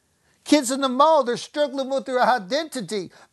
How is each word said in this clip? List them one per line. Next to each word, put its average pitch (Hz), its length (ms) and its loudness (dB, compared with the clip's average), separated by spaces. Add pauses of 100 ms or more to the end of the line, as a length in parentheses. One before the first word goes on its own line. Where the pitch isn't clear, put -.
(440)
Kids 285 280 2
in 269 80 -2
the 277 80 0
mall, 277 380 4
they're 240 100 -2
struggling 269 540 -4
with 269 160 -4
their 254 160 -2
identity. 226 920 -2 (220)